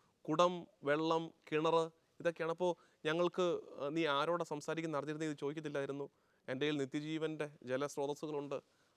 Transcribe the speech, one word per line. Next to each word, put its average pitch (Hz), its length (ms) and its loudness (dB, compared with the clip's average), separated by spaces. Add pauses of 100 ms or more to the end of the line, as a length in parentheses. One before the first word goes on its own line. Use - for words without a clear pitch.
(240)
കുടം, 175 300 6 (300)
വെള്ളം, 160 420 2 (200)
കിണർ, 160 300 2 (440)
ഇതൊക്കെയാണ്. 165 320 -2
അപ്പോൾ 180 180 2 (340)
ഞങ്ങൾക്ക്, 175 400 2 (340)
ആ, 135 100 -4
"നീ 160 180 0
ആരോടാ 156 380 2
സംസാരിക്കുന്നത് 156 540 -4
അറിഞ്ഞിരുന്നെങ്കിൽ 151 360 -2
ഇത് - 60 -14
ചോദിക്കത്തില്ലായിരുന്നു, 143 680 -4 (420)
എൻ്റെ 135 180 -2
കയ്യിൽ 151 100 2
നിത്യജീവൻ്റെ 151 680 -4 (160)
ജലസ്രോതസ്സുകളുണ്ട്." 143 960 -4 (380)